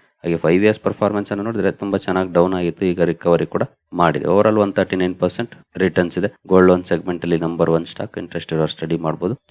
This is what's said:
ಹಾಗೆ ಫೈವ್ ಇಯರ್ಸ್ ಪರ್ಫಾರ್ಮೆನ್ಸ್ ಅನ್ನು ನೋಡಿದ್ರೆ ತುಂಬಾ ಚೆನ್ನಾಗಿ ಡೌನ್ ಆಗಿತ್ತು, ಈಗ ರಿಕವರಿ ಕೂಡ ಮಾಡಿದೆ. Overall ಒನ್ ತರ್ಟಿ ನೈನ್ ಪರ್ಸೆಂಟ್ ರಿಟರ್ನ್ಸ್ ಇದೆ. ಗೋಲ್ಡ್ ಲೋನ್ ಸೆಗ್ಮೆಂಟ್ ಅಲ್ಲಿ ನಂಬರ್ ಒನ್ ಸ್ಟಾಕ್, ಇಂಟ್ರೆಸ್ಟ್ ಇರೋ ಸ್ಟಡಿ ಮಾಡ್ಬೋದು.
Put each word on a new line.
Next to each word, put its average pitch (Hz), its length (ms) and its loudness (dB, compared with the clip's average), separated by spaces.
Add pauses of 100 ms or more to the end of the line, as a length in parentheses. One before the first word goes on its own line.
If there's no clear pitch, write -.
(180)
ಹಾಗೆ 85 200 -2
ಫೈವ್ 87 260 2
ಇಯರ್ಸ್ 107 160 2
ಪರ್ಫಾರ್ಮೆನ್ಸ್ 101 520 -2
ಅನ್ನು 101 120 -4
ನೋಡಿದ್ರೆ 104 280 -2
ತುಂಬಾ 98 260 -4
ಚೆನ್ನಾಗಿ 92 360 -2
ಡೌನ್ 90 200 4
ಆಗಿತ್ತು, 87 320 -2
ಈಗ 90 160 0
ರಿಕವರಿ 85 440 2
ಕೂಡ - 180 -2 (300)
ಮಾಡಿದೆ. 78 320 2
Overall 107 360 4
ಒನ್ 98 120 0
ತರ್ಟಿ 98 220 -2
ನೈನ್ 92 200 0
ಪರ್ಸೆಂಟ್ 92 400 -4 (220)
ರಿಟರ್ನ್ಸ್ 90 420 0
ಇದೆ. 98 140 -2 (140)
ಗೋಲ್ಡ್ 92 200 6
ಲೋನ್ 90 160 4
ಸೆಗ್ಮೆಂಟ್ 87 400 -4
ಅಲ್ಲಿ 85 140 0
ನಂಬರ್ 82 320 -2
ಒನ್ 82 160 0
ಸ್ಟಾಕ್, - 320 -10
ಇಂಟ್ರೆಸ್ಟ್ 87 360 -10
ಇರೋ 80 120 0
ಸ್ಟಡಿ 80 320 -6
ಮಾಡ್ಬೋದು. 82 360 -4 (180)